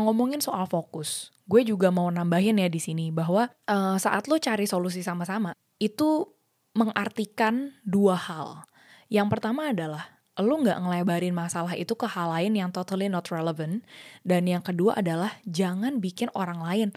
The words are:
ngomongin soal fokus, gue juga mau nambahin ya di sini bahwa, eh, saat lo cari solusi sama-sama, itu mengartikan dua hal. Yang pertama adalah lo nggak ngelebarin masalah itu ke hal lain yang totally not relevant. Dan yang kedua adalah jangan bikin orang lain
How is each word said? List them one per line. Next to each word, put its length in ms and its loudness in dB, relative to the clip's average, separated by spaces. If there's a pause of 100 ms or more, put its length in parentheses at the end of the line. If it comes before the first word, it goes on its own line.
ngomongin 420 2
soal 240 -2
fokus, 640 -6 (160)
gue 160 6
juga 240 2
mau 240 2
nambahin 480 2
ya 80 4
di 160 -2
sini 320 -4
bahwa, 320 2 (160)
eh, 320 0
saat 320 0
lo 140 4
cari 260 0
solusi 320 -2
sama-sama, 560 -4 (240)
itu 480 2 (480)
mengartikan 1120 0
dua 300 6
hal. 500 -10 (400)
Yang 240 2
pertama 400 -2
adalah 480 -6 (220)
lo 180 2
nggak 240 2
ngelebarin 540 0
masalah 420 -4
itu 160 -4
ke 140 -4
hal 240 -2
lain 240 0
yang 180 -2
totally 320 -2
not 240 -4
relevant. 540 -4 (400)
Dan 240 2
yang 160 -2
kedua 340 2
adalah 480 -2
jangan 560 -2
bikin 320 -4
orang 240 -4
lain 380 0